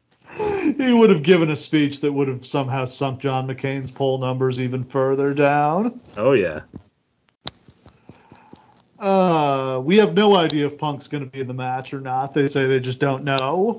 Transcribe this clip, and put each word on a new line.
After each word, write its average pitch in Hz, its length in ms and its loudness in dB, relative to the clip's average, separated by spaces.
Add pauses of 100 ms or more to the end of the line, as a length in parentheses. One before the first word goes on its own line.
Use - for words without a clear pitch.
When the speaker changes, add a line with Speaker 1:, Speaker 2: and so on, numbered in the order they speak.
(380)
Speaker 1:
He 359 540 0
would 226 180 8
have 160 140 2
given 165 280 4
a 147 40 -2
speech 147 460 -2
that 147 100 0
would 139 160 0
have 127 180 -6
somehow 131 380 -4
sunk 127 380 -6
John 131 260 -2
McCain's 135 420 -6
poll 135 280 -2
numbers 127 420 -2
even 127 240 -4
further 135 500 0
down. 147 680 2 (160)
Speaker 2:
Oh, 123 160 2
yeah. 85 300 0 (2250)
Speaker 1:
Uh, 151 880 2
we 180 120 2
have 190 180 6
no 202 200 4
idea 151 300 2
if 143 120 -6
Punk's 147 300 -6
gonna 143 200 -8
be 135 120 -14
in 127 80 -8
the 127 60 -10
match 127 400 -8
or 135 80 -8
not. 131 320 -6
They 143 140 2
say 135 200 0
they 135 140 2
just 127 180 -6
don't 139 240 -2
know 147 560 0